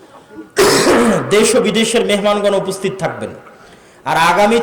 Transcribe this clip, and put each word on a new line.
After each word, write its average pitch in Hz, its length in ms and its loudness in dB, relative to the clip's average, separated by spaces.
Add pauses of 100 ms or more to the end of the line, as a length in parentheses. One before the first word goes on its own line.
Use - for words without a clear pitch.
(580)
<clears throat> 226 720 2
দেশ 220 240 2
ও 254 60 2
বিদেশের 214 440 -2
মেহমানগণ 202 500 0
উপস্থিত 190 440 -4
থাকবেন। 113 320 -8 (760)
আর 151 120 -4
আগামী 202 460 2